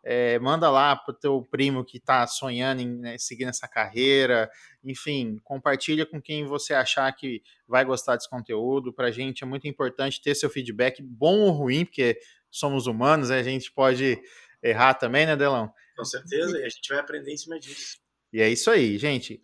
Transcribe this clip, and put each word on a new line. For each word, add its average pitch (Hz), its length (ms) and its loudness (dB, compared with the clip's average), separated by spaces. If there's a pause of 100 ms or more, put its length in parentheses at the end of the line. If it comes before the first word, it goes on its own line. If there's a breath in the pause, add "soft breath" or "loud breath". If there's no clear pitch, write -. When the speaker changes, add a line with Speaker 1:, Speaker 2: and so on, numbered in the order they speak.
Speaker 1:
eh, 120 360 0
manda 156 280 2
lá 139 280 4
pro - 180 -10
teu 139 280 -2
primo 135 420 -2
que - 160 -20
tá 127 260 2
sonhando 127 560 -4
em, 120 160 -6
né, 120 200 -12
seguir 127 280 -8
nessa 120 200 -8
carreira. 120 840 2 (340 loud breath)
Enfim, 131 580 -6
compartilha 143 600 -2
com 156 160 -12
quem 151 240 -8
você 143 300 -4
achar 135 380 0
que 127 300 -10 (240 soft breath)
vai 127 180 4
gostar 127 320 -2
desse - 120 -8
conteúdo. 123 640 -4
Pra 123 180 -2
gente 127 320 -8
é 131 40 -10
muito 135 200 -8
importante 135 540 -4
ter 143 140 0
seu 147 160 -2
feedback, 123 520 -2
bom 139 380 2
ou 202 100 6
ruim, 147 340 0
porque 120 340 0 (320 loud breath)
somos 135 360 -2
humanos, 127 440 2
né? 131 80 2
A 123 60 0
gente 131 280 -6
pode 135 480 2 (420 loud breath)
errar 123 320 6
também, 131 320 2
né, 156 100 2
Delão? 135 360 0 (240 soft breath)
Speaker 2:
Com 117 80 -8
certeza, 156 540 -4
e 131 60 -6
a 117 40 -6
gente - 200 -12
vai 139 100 -4
aprender 143 320 -10
em 151 60 -10
cima 160 240 -12
disso. - 380 -16 (340)
Speaker 1:
E 110 80 0
é 110 80 6
isso 120 220 2
aí, 123 260 4
gente. 127 480 -4